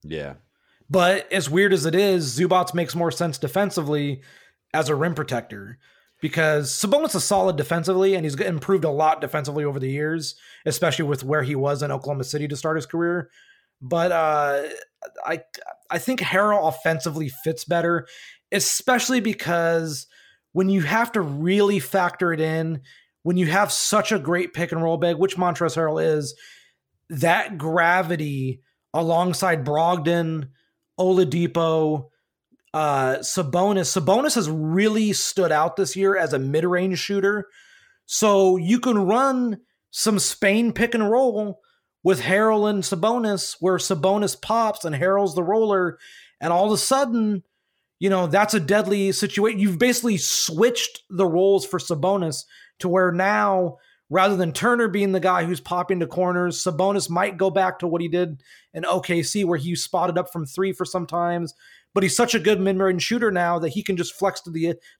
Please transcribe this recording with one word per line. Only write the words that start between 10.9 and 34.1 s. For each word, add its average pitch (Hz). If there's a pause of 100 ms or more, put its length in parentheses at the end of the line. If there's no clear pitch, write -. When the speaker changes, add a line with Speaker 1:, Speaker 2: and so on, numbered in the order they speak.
Speaker 2:
with 143
where 143
he 135
was 139
in 143
Oklahoma 135
City 147
to 143
start 160
his 151
career. 170 (500)
But, 170
uh, 147 (600)
I, 160 (500)
I 170
think 254
Harrell 196
offensively 160 (140)
fits -
better, 170 (440)
especially 247
because 165 (460)
when 190
you 190
have 220
to 214
really 180
factor 175
it 156
in, 160 (400)
when 175
you 180
have 202
such -
a 214
great 175
pick 160
and 165
roll 165
big, 170
which 190
Montrezl 170
Harrell 160
is, 151 (800)
that 170
gravity 160 (320)
alongside 170
Brogdon, 160 (500)
Oladipo, 165 (680)
uh, 139
Sabonis. 185
Sabonis 208